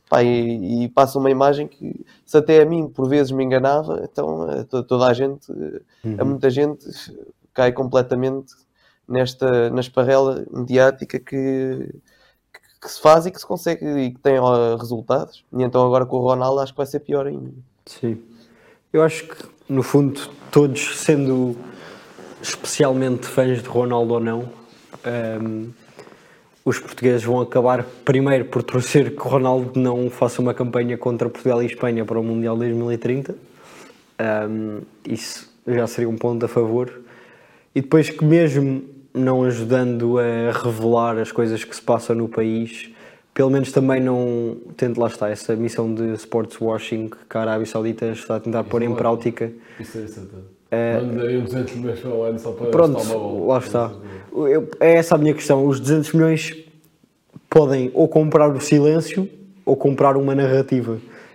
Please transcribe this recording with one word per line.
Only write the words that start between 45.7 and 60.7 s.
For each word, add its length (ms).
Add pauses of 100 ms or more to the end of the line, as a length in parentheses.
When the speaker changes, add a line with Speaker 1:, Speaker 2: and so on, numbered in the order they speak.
Speaker 2:
de 200
sports 460
washing 500 (200)
que 80
a 40
Arábia 240
Saudita 420
está 300
a 20
tentar 240
pôr 180
em 40
Speaker 3:
Isso 80
é 40
Speaker 2:
prática. 540 (280)
Speaker 3:
Isso 180
é 100
certeza. 460 (160)
Speaker 2:
Eh, 300
Speaker 3:
Não 100
lhe 60
dariam 260
duzentos 320
milhões 240
para 120
o 120
ano 160
só 120
para 200
Speaker 2:
pronto, 280
Speaker 3:
chutar 160
uma 140
bola. 240
Speaker 2:
lá 60
está. 320 (420)
Eu, 360 (100)
é 160
essa 200
a 20
minha 160
questão. 320
Os 140
duzentos 340
milhões 420 (920)
podem 440
ou 140
comprar 460
o 60
silêncio 720 (360)
ou 100
comprar 420
uma 180
narrativa. 640 (380)